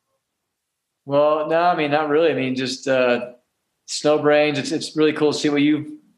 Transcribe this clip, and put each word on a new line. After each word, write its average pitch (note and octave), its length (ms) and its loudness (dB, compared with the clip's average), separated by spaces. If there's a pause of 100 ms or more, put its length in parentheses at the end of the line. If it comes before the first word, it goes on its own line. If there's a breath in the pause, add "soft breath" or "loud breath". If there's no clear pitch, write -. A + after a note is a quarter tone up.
(1040)
Well, D3+ 440 0
no, E3 120 0
I F3 140 2
mean, D3+ 160 -2
not D3+ 180 0
really. D3+ 220 2
I C#3 40 -2
mean, C3 200 -4
just, C3 340 -6
uh, B2 440 0 (560)
Snowbrains. D3 720 2
It's, C3 120 -6
it's - 260 -6
really D#3 160 2
cool D3+ 200 0
to C#3+ 60 -6
see D#3 100 -2
what C#3+ 140 2
you've D3 260 0 (300)